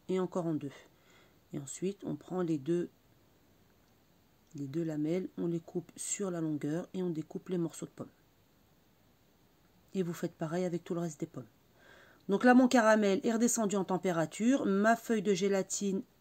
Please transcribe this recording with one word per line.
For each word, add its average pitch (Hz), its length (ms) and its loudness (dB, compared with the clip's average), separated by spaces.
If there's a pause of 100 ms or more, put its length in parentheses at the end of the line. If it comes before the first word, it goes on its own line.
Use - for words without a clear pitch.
et 185 100 0
encore 180 280 -2
en 165 80 -2
deux. 139 180 -6 (800)
Et 151 60 -8
ensuite 175 460 -8
on 156 120 -6
prend 180 260 -6
les 160 160 -2
deux, 170 320 -2 (1700)
les 143 100 -8
deux 151 160 -6
lamelles, 160 460 -2 (100)
on 180 80 -2
les 170 140 -2
coupe - 360 -10
sur - 340 -6
la 175 100 -4
longueur 156 520 -2
et 185 100 -4
on 180 80 0
découpe 160 400 -8
les 185 60 -2
morceaux 165 300 -4
de - 60 -16
pommes. - 180 -12 (1800)
Et 196 80 0
vous 175 100 -2
faites 165 220 -6
pareil 170 300 -4
avec 170 180 -4
tout - 120 -6
le 170 60 -4
reste 165 200 -6
des 160 60 -4
pommes. 123 200 -14 (840)
Donc 196 160 2
là, 247 80 10
mon 247 160 8
caramel 214 560 6
est 226 80 2
redescendu 220 440 2
en 190 80 0
température, 180 840 0
ma 208 300 4
feuille 226 260 -2
de 202 100 2
gélatine 190 720 0 (180)